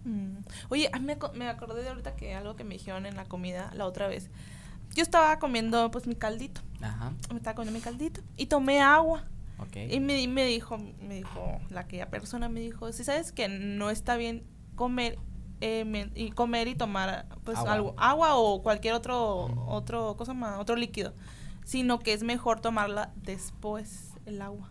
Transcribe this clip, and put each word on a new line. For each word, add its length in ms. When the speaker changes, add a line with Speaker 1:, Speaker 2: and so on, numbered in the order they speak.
Speaker 1:
Mm. 340
Oye, 240
a 60
mí 60
me 80
aco-, 200
me 140
acordé 340
de 80
ahorita 260
que 200
algo 200
que 80
me 120
dijeron 300
en 100
la 100
comida 480
la 120
otra 220
vez. 220
Yo 80
estaba 380
comiendo, 520
pues, 140
mi 100
caldito. 460
Speaker 2:
Ajá. 300
Speaker 1:
Me 60
estaba 180
comiendo 220
mi 60
caldito 380
y 80
tomé 360
agua. 420
Speaker 2:
Ok. 200
Speaker 1:
Y 100
me, 220
y 60
me 180
dijo, 320
me 380
dijo, 440
la 100
aquella 300
persona 380
me 100
dijo, 320
"¿Sí 120
sabes 280
que 180
no 400
está 260
bien 280
comer, 420
eh, 240
men-, 300
y 160
comer 360
y 80
tomar, 500
pues, 140
Speaker 2:
Agua. 160
Speaker 1:
algo, 240
agua 380
o 260
cualquier 320
otro, 540
Speaker 2:
Ujú. 140
Speaker 1:
otro, 460
cosa 180
más, 240
otro 160
líquido, 380
sino 340
que 140
es 100
mejor 380
tomarla 540
después, 960
el 140
agua 300